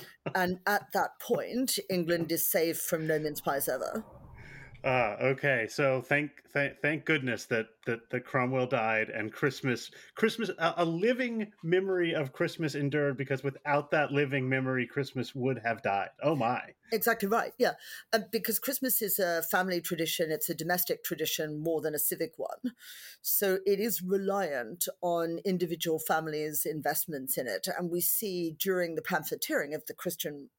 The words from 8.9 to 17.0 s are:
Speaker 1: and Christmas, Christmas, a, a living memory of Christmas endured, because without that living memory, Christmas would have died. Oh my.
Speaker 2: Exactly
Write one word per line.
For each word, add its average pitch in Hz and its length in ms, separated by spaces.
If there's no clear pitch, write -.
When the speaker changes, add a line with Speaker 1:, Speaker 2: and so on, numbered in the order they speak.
Speaker 1:
and 107 240
Christmas, 135 580
Christmas, 220 440
a, - 180
a 175 80
living 220 680
memory 180 520
of 139 200
Christmas 165 400
endured, 143 420
because 135 260
without 143 500
that 147 200
living 139 340
memory, 131 400
Christmas 131 480
would 131 300
have 117 160
died. 98 300
Oh 151 140
my. 120 240
Speaker 2:
Exactly 226 360